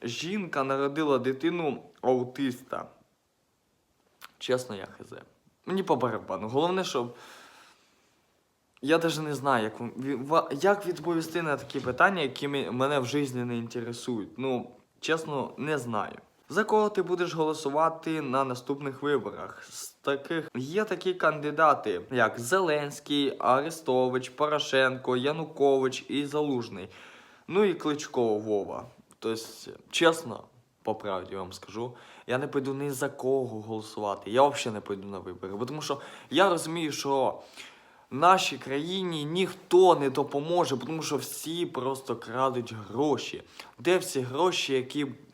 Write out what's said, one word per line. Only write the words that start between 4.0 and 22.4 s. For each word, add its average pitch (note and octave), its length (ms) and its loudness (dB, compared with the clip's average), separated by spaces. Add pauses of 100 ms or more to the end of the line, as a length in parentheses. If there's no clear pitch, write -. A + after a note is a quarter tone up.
Чесно, B2 380 -2
я F#2+ 100 -10
хз. - 260 -20 (540)
Мені F#3+ 160 0
по D#3+ 140 2
барабану. G2+ 520 -2
Головне, E3+ 360 0
щоб A#2+ 320 -2 (1700)
я D#3 140 6
даже D#3 240 0
не D3+ 120 -4
знаю, B2+ 300 2
як A2 160 -6
вам, A#2 100 -6
ві-, C3 360 -4
ва-, D#3 220 2 (120)
як G3 260 4
відповісти E3 560 -2
на D3 140 0
такі C3 240 -8
питання, D#3+ 420 4
які C3+ 260 -4
ми, C3 220 -2
мене C3+ 280 2
в B2+ 80 0
житті C3+ 280 0
не B2 220 -4
інтересують. A#2 800 -6
Ну, B2+ 340 -2 (300)
чесно, D3+ 560 -2
не D3+ 220 -2
знаю. A2+ 360 -4 (340)
За G3 160 0
кого G#3+ 240 4
ти G3+ 140 0
будеш F3 320 -2
голосувати D#3 880 0
на C3+ 220 2
наступних C3+ 580 -4
виборах? G#2 680 -2
З - 200 -12
таких, D3 640 -2
є D3+ 300 -2
такі F#3 300 -2
кандидати, D3 840 4 (100)
як A#2 300 2